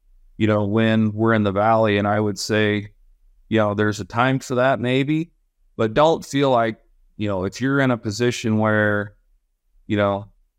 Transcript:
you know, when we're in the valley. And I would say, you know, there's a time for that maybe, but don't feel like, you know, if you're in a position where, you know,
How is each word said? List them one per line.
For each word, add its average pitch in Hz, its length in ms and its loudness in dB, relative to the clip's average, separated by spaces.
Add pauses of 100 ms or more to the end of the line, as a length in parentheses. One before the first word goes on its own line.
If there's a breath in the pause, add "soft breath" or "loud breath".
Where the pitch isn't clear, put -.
(380)
you 107 100 2
know, 104 180 2
when 110 480 2
we're 110 180 2
in 110 120 2
the 101 100 0
valley. 110 440 2
And 104 80 0
I 104 140 0
would 104 180 -2
say, 104 540 -2 (560)
you 110 100 0
know, 104 160 2
there's 107 280 -2
a 95 40 -10
time 131 340 0
for - 160 -8
that 123 260 0
maybe, 139 500 -2 (460)
but 113 160 -2
don't 156 320 2
feel 139 240 0
like, 117 280 2 (380)
you 104 140 -4
know, 95 160 -4
if 98 160 -8
you're 135 180 0
in 135 100 2
a 120 80 0
position 110 600 -2
where, 107 580 0 (720)
you 107 80 -2
know, 101 300 0 (340)